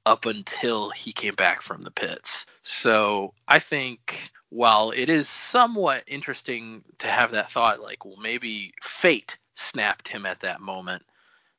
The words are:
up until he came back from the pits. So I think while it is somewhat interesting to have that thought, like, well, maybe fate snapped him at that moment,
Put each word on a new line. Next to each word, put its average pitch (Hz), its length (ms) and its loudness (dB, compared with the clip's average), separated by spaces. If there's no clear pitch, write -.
up 113 200 4
until 107 680 -2
he - 220 -12
came 104 200 -4
back 95 280 2
from - 200 -10
the 92 100 -14
pits. - 540 -6
So 104 680 2
I 156 120 8
think - 720 -8
while 113 420 6
it 127 180 0
is 156 200 2
somewhat 214 760 2
interesting 113 760 -10
to - 80 -8
have 120 240 2
that 107 200 -2
thought, 113 300 2
like, 107 240 -12
well, 98 120 -18
maybe 110 640 -6
fate - 580 0
snapped - 540 -2
him 104 160 -8
at 92 160 -6
that 90 200 -6
moment, 92 420 -8